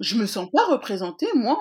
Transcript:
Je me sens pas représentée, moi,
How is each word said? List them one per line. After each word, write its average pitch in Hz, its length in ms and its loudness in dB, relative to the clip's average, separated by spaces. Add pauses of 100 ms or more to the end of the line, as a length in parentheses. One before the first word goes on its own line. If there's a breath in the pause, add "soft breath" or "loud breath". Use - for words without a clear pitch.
Je 196 160 -2
me 208 100 2
sens 185 240 -6
pas 415 160 4
représentée, 196 680 -2
moi, 254 260 2